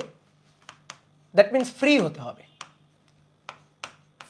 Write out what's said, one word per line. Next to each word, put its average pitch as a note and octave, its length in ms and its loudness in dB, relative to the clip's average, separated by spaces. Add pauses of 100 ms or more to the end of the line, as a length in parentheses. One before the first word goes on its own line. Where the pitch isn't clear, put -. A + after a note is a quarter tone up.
(1400)
that G#3 180 6
means B3+ 140 -2 (120)
ফ্রি D4 120 4 (120)
হতে D3+ 220 -6
হবে, - 180 -18 (1900)